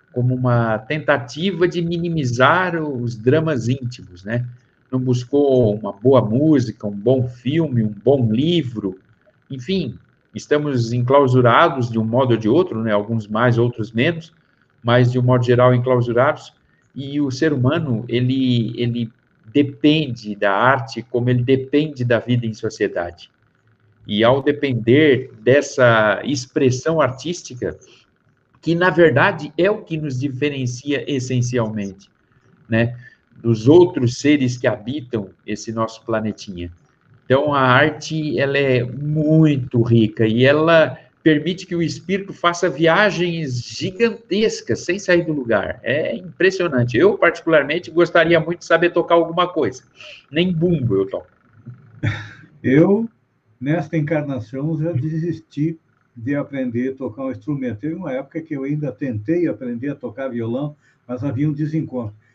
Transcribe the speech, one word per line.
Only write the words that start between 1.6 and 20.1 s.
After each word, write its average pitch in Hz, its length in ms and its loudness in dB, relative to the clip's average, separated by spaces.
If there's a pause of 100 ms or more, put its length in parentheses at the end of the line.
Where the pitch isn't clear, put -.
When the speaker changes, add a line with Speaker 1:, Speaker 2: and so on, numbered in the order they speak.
Speaker 1:
de 170 160 -2
minimizar 165 1000 0
os 120 360 -6
dramas 131 520 0
íntimos, 92 540 -8
né? 120 240 -6 (420)
Não 131 120 -4
buscou 127 760 2
uma 104 180 -8
boa 127 280 4
música, 117 640 2
um 104 100 -8
bom 120 320 2
filme, 139 540 -2
um 107 60 0 (160)
bom 123 280 2
livro, 120 680 -2 (500)
enfim, 139 480 -6 (380)
estamos 131 580 0
enclausurados 127 960 4
de 110 80 -4
um 110 60 0
modo 120 280 0
ou 117 40 2
de 107 120 -2
outro, 131 340 2
né? 110 100 -2
Alguns 104 360 -2
mais, 117 280 2
outros 117 360 -2
menos, 160 420 -2 (480)
mas 123 300 4
de 127 60 -2
um 123 40 0
modo 123 220 4
geral 123 300 6
enclausurados, 123 800 0 (400)
e 143 280 -6
o 139 100 -2
ser 151 220 0
humano, 131 560 -2
ele, 123 680 0
ele 120 360 -4 (340)
depende 139 880 0